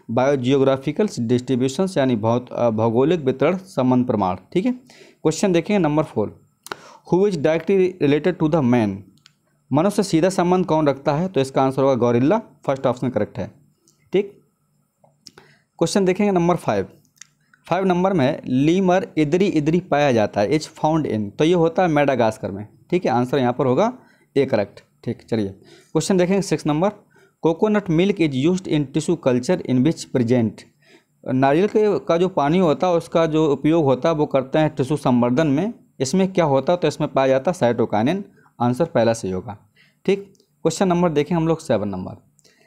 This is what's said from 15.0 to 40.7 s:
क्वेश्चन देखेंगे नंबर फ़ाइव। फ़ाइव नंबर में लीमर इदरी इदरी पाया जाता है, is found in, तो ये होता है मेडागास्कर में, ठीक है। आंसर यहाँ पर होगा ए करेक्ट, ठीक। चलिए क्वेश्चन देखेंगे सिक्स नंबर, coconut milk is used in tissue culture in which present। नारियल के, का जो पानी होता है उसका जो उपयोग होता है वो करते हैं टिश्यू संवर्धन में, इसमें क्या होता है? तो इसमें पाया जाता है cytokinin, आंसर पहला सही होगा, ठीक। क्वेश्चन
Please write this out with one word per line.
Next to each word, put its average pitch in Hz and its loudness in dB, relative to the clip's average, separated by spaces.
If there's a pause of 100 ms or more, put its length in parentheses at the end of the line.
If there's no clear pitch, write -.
क्वेश्चन 180 0
देखेंगे 202 0
नंबर 175 2
फ़ाइव। 104 -4 (840)
फ़ाइव 185 0
नंबर 185 2
में 147 0
लीमर 175 2 (100)
इदरी 156 2
इदरी 156 0
पाया 147 0
जाता 104 0
है, 104 0
is 151 -2
found 156 -2
in, 104 -4
तो 151 2
ये 165 2
होता 165 2
है 180 2
मेडागास्कर 127 0
में, 98 -12 (220)
ठीक 180 -2
है। 175 0
आंसर 123 0
यहाँ 123 0
पर 139 -2
होगा 165 0 (440)
ए 139 2
करेक्ट, 107 -4 (200)
ठीक। - -8
चलिए 107 -2 (420)
क्वेश्चन 165 0
देखेंगे 180 2
सिक्स 160 -4
नंबर, 156 0 (580)
coconut 208 0 (100)
milk 190 0
is 151 0 (100)
used 185 -2
in 147 0
tissue 156 -2 (100)
culture 127 0
in 127 2
which 160 -2 (100)
present। 120 0 (720)
नारियल 139 2
के, 208 0
का 170 0
जो 180 2
पानी 160 0
होता 180 2
है 180 2
उसका 165 0
जो 156 2
उपयोग 156 2
होता 131 2
है 165 0
वो 151 0
करते 135 -2
हैं 156 2
टिश्यू 143 -4
संवर्धन 123 2
में, 165 0 (260)
इसमें 185 0
क्या 170 2
होता 135 0
है? 175 -2
तो 165 0
इसमें 147 -4
पाया 135 2
जाता 135 0
है 120 0
cytokinin, 120 -2 (380)
आंसर 123 0
पहला 117 0
सही 98 -6
होगा, 92 -8 (480)
ठीक। 196 -4
क्वेश्चन - -4